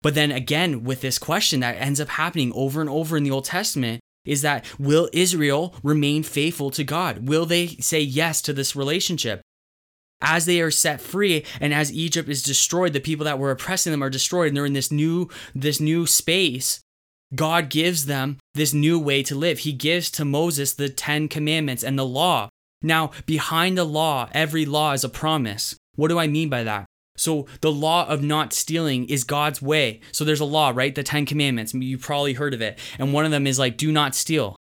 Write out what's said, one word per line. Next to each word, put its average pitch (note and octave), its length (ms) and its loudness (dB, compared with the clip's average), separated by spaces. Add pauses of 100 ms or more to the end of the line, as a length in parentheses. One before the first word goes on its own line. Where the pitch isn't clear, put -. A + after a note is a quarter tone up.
But D3+ 120 2
then D3 180 2
again, C#3+ 500 0
with B2+ 180 -4
this C3 180 -2
question E3 420 0
that A#2+ 200 -2
ends C#3+ 200 -2
up D3+ 80 -4
happening D#3 460 -2
over C3+ 260 -2
and D3+ 100 -2
over D#3+ 260 -2
in D3 60 2
the C#3 80 2
Old C3+ 140 -2
Testament, C3 560 -2 (240)
is C#3+ 180 0
that D3 220 0 (140)
will D3 340 4
Israel E3 720 2
remain D3 400 2
faithful D3 500 -2
to D3+ 120 -4
God? C3+ 440 -4
Will D#3+ 180 2
they F3 220 2
say D#3 320 -2
yes D3 420 0
to D3+ 100 -4
this C3+ 240 -2
relationship? C#3 640 -2 (800)
As D#3+ 240 2
they F3 160 2
are D#3+ 100 2
set D3+ 300 0
free F3+ 440 0 (160)
and D3 120 0
as D3 200 0
Egypt D#3+ 360 -2
is C#3 140 -4
destroyed, E3+ 500 0
the C#3 80 0
people D3+ 240 -4
that D3 140 -2
were C#3 120 0
oppressing F3+ 400 -2
them D3 120 0
are C3+ 80 0
destroyed, D#3+ 380 2
and C#3 80 0
they're C#3+ 100 0
in C#3 80 0
this C3+ 180 -2
new, E3 360 2 (260)
this C#3+ 260 0
new D#3+ 260 2
space, D#3+ 720 2 (540)
God D#3+ 340 2
gives D#3 380 0
them C#3 320 -2 (160)
this C#3+ 180 0
new D#3 260 4
way C#3+ 260 2
to D3 100 -4
live. D3 260 0
He D3+ 120 -4
gives D#3 400 0
to D#3 120 -2
Moses C#3+ 480 0
the C#3+ 160 -2
Ten D3 400 -2
Commandments D3+ 540 -2
and C3+ 160 -2
the C3+ 80 0
law. C3 420 2 (340)
Now, D#3+ 280 2 (160)
behind E3 500 2
the F3 80 2
law, D3+ 480 0
every D#3 340 0
law D3+ 260 2
is C3 100 0
a B2 60 -2
promise. B2+ 680 -2 (220)
What D#3 120 2
do E3+ 100 2
I E3 80 2
mean D3+ 220 0
by B2 140 -2
that? G#2+ 240 -4 (280)
So D#3 320 -2 (140)
the D#3 100 2
law D#3 380 2
of D3 140 0
not D3+ 320 0
stealing D#3 520 0
is C#3 160 -2
God's D3 380 -2
way. C#3 400 2 (120)
So - 120 -2
there's D3+ 160 2
a D3+ 60 0
law, C#3+ 280 4
right? C3+ 200 0
The D3 80 -4
Ten D3 240 -2
Commandments. C3+ 480 0
You C3 240 -4
probably C#3+ 340 -2
heard C#3 220 -2
of A2+ 80 -4
it. G#2+ 160 -4 (200)
And C#3 140 0
one D3+ 140 4
of D#3 40 2
them C#3+ 160 2
is C3 120 2
like, B2+ 180 2
"Do D#3 160 0
not D3 220 2
steal." C3+ 480 -2